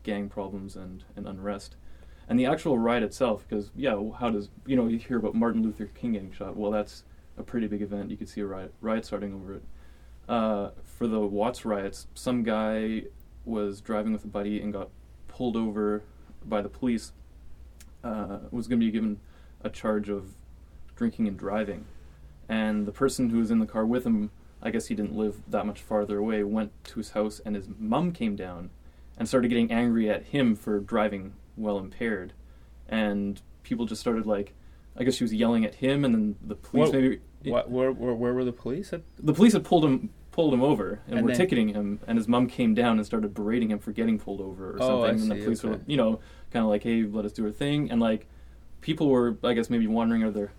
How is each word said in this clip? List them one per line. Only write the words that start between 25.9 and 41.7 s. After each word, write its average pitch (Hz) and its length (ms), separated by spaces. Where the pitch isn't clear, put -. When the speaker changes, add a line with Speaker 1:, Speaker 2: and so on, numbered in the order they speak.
Speaker 1:
away, 107 260
went 107 280
to - 100
his 110 160
house, 107 340
and 104 100
his 98 220
mom 131 340
came 113 240
down 90 360
and 113 80
started 123 220
getting 117 240
angry 117 380
at 101 140
him 127 300
for 104 280
driving 101 500
while 107 220
impaired. 95 560
And 101 520
people 117 220
just 110 160
started, 110 240
like, 101 280
I 120 80
guess 127 100
she - 80
was 113 100
yelling 113 300
at - 120
him, 139 280
and 127 100
then 107 220
the 104 100
police 147 320
Speaker 2:
What, 131 60
Speaker 1:
maybe 131 280
Speaker 2:
what, 120 240
where, 127 240
where, 120 200
where 120 200
were 127 100
the 123 80
police 127 400
at? 170 120
Speaker 1:
The 151 140
police 208 220
had 190 100
pulled 160 220
him, 135 240
pulled 156 200
him 123 80
over 104 460
and 117 120
Speaker 2:
And 113 60
Speaker 1:
were 123 60
Speaker 2:
then 123 60
Speaker 1:
ticketing 123 320
him, 104 360